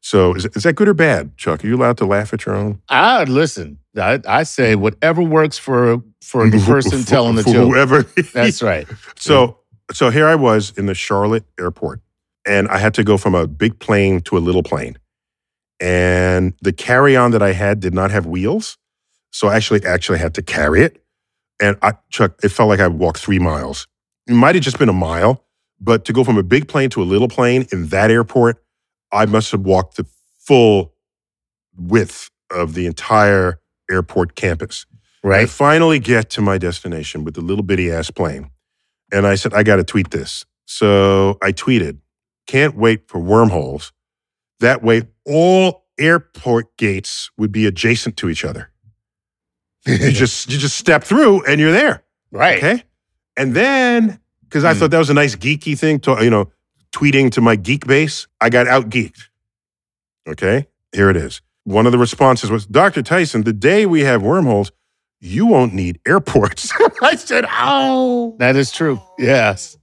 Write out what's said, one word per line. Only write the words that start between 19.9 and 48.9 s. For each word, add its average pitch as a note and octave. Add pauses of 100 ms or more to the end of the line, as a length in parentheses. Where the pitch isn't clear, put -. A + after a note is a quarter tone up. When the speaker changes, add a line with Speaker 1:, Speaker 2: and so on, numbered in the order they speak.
Speaker 1:
had D#2+
to -
carry D#2
it. - (580)
And G2+
I, G#2+ (180)
Chuck, G2
it G#2
felt A2
like G2+
I F#2
walked E2
three G2
miles. D2+ (400)
It A#2+
might C3+
have F3
just C3
been C3
a G2
mile, F2+ (360)
but G#2+
to A2+
go B2
from A#2
a G2
big A#2
plane C3+
to A2
a -
little G2+
plane B2
in F2
that G2
airport, A#2 (500)
I G#2
must G#2+
have G2
walked F#2
the E2+ (320)
full G#2+ (840)
width F#2 (200)
of F2
the F2+
entire F#2+ (300)
airport F2+
campus. E2+ (360)
Speaker 2:
Right. G2
Speaker 1:
I A#2
finally D#3
get A2+
to -
my G2
destination E2+
with D#2
the E2+
little G2
bitty F2+
ass E2
plane. C#2+ (640)
And G2+
I G2
said, G#2
"I G#2+
gotta G2+
tweet G2
this." - (220)
So G2
I G2
tweeted, F2+ (480)
"Can't C#3+
wait A2
for F#2
wormholes. F2 (680)
That A#2+
way, A2+ (240)
all F3+ (120)
airport C#3
gates -
would G#2+
be G#2+
adjacent A2
to F2
each -
other." - (1120)